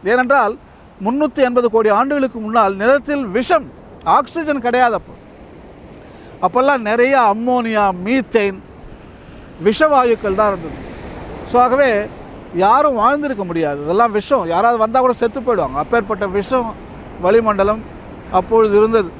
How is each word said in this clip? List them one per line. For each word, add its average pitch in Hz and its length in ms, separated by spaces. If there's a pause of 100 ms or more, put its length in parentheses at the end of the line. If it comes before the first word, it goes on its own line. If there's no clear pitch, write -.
(120)
ஏனென்றால் 247 420 (520)
முன்னூத்தி 277 420
எண்பது 247 280
கோடி 220 140 (100)
ஆண்டுகளுக்கு 262 400
முன்னால் 214 420
நிலத்தில் 277 440 (120)
விஷம், 269 280 (520)
ஆக்சிஜன் 294 480
கிடையாது. 240 340
அப்போ, - 140 (1300)
அப்பெல்லாம் 247 440
நிறைய 247 260 (160)
அம்மோனியா, 226 540 (200)
மீத்தேன், 208 540 (1040)
விஷவாயுக்கள் 233 760
தான் 214 140
இருந்தது. 160 240 (720)
So, 240 160
ஆகவே 254 240 (760)
யாரும் 262 360
வாழ்ந்திருக்க 262 500
முடியாது. 151 340
இதெல்லாம் 208 340
விஷம், 208 340
யாராவது 226 320
வந்தா 226 200
கூட 247 160
செத்து 233 200
போயிடுவாங்க. 165 420
அப்பேற்பட்ட 208 440 (100)
விஷம் 233 320 (540)
வளிமண்டலம் 214 580 (580)
அப்பொழுது 220 420
இருந்தது. 220 280 (100)